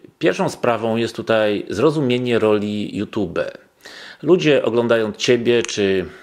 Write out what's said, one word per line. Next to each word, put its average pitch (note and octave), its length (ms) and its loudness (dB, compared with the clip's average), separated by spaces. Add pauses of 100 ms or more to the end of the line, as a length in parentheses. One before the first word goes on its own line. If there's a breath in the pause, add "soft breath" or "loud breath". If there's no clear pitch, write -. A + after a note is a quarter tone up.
(180)
Pierwszą F3+ 300 -2
sprawą A2+ 480 -2
jest A2+ 200 -4
tutaj G#2+ 540 0
zrozumienie B2 680 0
roli G#2 580 0
YouTube. F#2+ 420 -4 (840 loud breath)
Ludzie D#3 420 4
oglądając A2+ 520 0
ciebie A#2+ 460 2
czy, F#2+ 440 0 (160 loud breath)